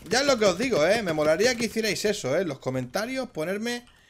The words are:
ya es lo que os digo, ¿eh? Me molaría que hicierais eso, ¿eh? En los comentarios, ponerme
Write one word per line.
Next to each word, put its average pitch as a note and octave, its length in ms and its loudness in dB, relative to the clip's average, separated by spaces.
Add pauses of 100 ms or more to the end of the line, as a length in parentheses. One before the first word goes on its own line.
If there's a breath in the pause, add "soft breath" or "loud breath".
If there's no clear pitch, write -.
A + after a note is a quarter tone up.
ya A3+ 100 2
es C#4+ 60 0
lo C4+ 120 4
que G#3 80 2
os F3 120 4
digo, G3+ 280 2
¿eh? A3 160 4
Me F3 120 -2
molaría E3 420 2
que A3+ 120 -2
hicierais G#3+ 360 -2
eso, G3 320 -2
¿eh? F3+ 60 2
En F3 80 -2
los C3+ 100 -8
comentarios, F#3+ 720 -4
ponerme G#3+ 560 -6 (240 soft breath)